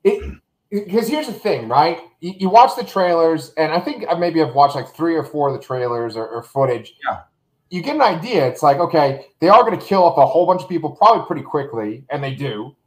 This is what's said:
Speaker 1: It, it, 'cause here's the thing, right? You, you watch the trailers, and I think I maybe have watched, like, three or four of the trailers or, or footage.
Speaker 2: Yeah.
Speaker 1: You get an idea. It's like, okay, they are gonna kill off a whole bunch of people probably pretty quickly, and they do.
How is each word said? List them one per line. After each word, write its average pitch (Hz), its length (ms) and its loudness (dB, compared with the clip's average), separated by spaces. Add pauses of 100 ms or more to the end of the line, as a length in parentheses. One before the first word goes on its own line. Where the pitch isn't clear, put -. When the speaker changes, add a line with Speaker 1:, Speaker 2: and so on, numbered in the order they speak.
Speaker 1:
It, 196 340 -2 (320)
it, 202 200 -6
'cause 214 180 0
here's 302 180 -4
the 226 60 -10
thing, 123 360 -4
right? 160 300 2 (220)
You, 180 180 -10
you 190 100 -2
watch 226 280 6
the 226 80 -6
trailers, 165 720 0
and 156 160 0
I 175 80 0
think 247 280 -8
I 170 60 0
maybe 170 260 0
have 131 140 0
watched, 143 220 4
like, 123 120 -8
three 165 280 -4
or 143 80 -2
four 143 240 -2
of 131 60 -2
the 117 60 -10
trailers 120 560 -6
or, 113 120 -8
or - 140 -10
footage. 120 520 -4 (100)
Speaker 2:
Yeah. 113 160 -6 (500)
Speaker 1:
You 175 120 -6
get 294 140 -6
an 294 60 2
idea. 185 440 0
It's - 160 -4
like, - 160 4
okay, 147 480 0 (140)
they 165 80 2
are 226 140 8
gonna 208 140 0
kill 185 280 0
off 165 140 4
a 135 80 8
whole 175 200 2
bunch 185 160 0
of - 60 -16
people 156 220 -4
probably 208 360 4
pretty 151 160 -6
quickly, 113 680 -6
and 143 120 -6
they 135 120 -6
do. 123 400 -10 (120)